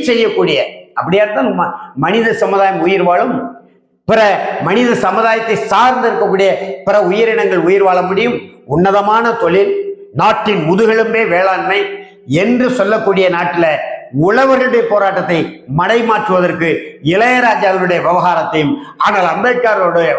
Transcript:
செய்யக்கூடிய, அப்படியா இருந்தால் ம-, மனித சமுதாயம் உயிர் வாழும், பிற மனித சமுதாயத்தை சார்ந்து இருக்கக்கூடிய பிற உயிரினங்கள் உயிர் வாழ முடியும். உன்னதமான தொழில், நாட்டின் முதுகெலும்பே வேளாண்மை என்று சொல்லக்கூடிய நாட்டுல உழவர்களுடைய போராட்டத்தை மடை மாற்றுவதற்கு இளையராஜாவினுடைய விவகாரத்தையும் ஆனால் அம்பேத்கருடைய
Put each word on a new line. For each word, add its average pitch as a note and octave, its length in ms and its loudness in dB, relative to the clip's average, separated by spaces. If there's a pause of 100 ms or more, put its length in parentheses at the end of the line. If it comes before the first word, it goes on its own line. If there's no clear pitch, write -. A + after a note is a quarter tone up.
செய்யக்கூடிய, F#3 500 0 (400)
அப்படியா F#3+ 260 0
இருந்தால் A3 340 -2
ம-, D#3+ 140 -4 (320)
மனித A3 220 0 (160)
சமுதாயம் G3 420 0
உயிர் F#3 240 0
வாழும், A3+ 260 0 (720)
பிற A3 140 2 (460)
மனித A#3 220 2 (140)
சமுதாயத்தை A3 520 0 (160)
சார்ந்து A#3+ 360 2
இருக்கக்கூடிய G3 420 0 (360)
பிற G3+ 100 2 (140)
உயிரினங்கள் G#3 580 0
உயிர் G3 200 4
வாழ F3+ 120 2 (100)
முடியும். A3+ 280 0 (360)
உன்னதமான G3+ 520 2 (180)
தொழில், F#3+ 280 2 (500)
நாட்டின் G#3 480 0
முதுகெலும்பே A3 520 2 (120)
வேளாண்மை F#3 460 0 (640)
என்று A#3+ 260 2 (120)
சொல்லக்கூடிய G3 560 0
நாட்டுல E3+ 320 0 (580)
உழவர்களுடைய B3+ 640 2
போராட்டத்தை F#3+ 480 0 (400)
மடை G3+ 220 2 (100)
மாற்றுவதற்கு F3+ 600 0 (440)
இளையராஜாவினுடைய G3 920 0
விவகாரத்தையும் D#3+ 680 0 (320)
ஆனால் F#3+ 260 0
அம்பேத்கருடைய G3 880 0